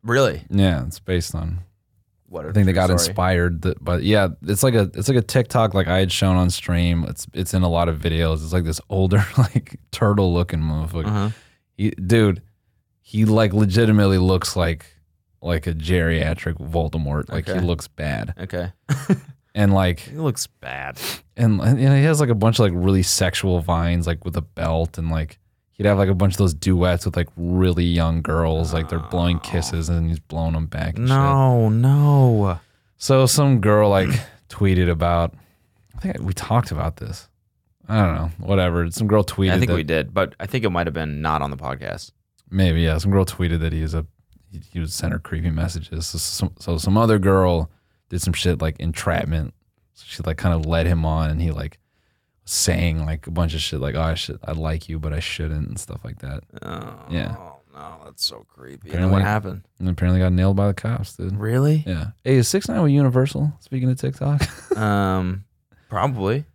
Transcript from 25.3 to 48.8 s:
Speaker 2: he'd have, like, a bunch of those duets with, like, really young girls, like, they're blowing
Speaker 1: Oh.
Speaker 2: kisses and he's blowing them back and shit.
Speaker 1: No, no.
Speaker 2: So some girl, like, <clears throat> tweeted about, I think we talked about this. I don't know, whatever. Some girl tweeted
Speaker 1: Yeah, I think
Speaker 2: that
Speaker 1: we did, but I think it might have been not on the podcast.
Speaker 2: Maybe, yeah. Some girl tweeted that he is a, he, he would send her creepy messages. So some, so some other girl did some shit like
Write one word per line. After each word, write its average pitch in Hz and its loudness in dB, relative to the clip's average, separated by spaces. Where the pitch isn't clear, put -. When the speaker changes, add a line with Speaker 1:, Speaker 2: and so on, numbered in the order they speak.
Speaker 2:
he'd 104 -2
have, 101 4
like, 98 2
a 98 2
bunch 92 2
of - -10
those 92 4
duets 90 2
with, 87 -2
like, 87 0
really 87 2
young 82 2
girls, 80 0
like, 80 -2
they're 82 -4
blowing 87 -2
Speaker 1:
Oh. - -6
Speaker 2:
kisses 82 -4
and 82 0
he's 82 -2
blowing 80 -4
them 80 -4
back 82 -6
and 120 -2
shit. 135 2
Speaker 1:
No, 135 4
no. 123 4
Speaker 2:
So 131 4
some 139 4
girl, 104 6
like, 95 4
<clears throat> - -20
tweeted 92 2
about, 85 0
I - -12
think - -6
we 92 -4
talked 117 -2
about 80 -6
this. - -14
I 107 2
don't 82 0
know, 82 -4
whatever. 90 0
Some 107 -2
girl 104 4
tweeted - 0
Speaker 1:
Yeah, 90 2
I - 2
think 92 2
Speaker 2:
that 87 2
Speaker 1:
we 82 -2
did, 76 -2
but 95 -2
I 98 -12
think 113 -4
it 101 2
might 87 -2
have 76 -6
been 76 -6
not 78 -2
on 71 -6
the 69 -10
podcast. 65 -10
Speaker 2:
Maybe, 87 4
yeah. 80 2
Some 92 0
girl 98 4
tweeted 85 -2
that 80 -2
he 80 -2
is 78 -4
a, 80 -4
he, 78 -14
he 87 -6
would 82 -6
send - -4
her 85 -4
creepy 82 -4
messages. 80 -6
So - -8
some, - -4
so 85 -4
some 92 2
other 110 4
girl 92 4
did 90 -6
some 90 -2
shit 85 0
like 80 -2